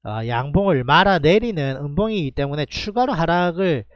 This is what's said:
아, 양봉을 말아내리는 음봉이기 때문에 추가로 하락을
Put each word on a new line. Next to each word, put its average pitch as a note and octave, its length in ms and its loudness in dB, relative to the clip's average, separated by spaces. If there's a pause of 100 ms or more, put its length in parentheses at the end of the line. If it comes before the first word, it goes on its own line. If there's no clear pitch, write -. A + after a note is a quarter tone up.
아, A2 220 -6
양봉을 C#3 600 0
말아내리는 E3 920 2
음봉이기 D3+ 540 -4
때문에 C#3+ 360 -4
추가로 A#3+ 440 -2
하락을 E3+ 720 0 (120)